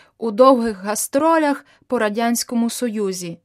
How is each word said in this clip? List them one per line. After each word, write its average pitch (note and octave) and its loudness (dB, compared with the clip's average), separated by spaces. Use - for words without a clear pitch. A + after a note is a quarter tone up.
у A3+ -4
довгих A#3 4
гастролях C#4+ 0
по B3 -2
Радянському A#3 -2
Союзі. F#3+ -6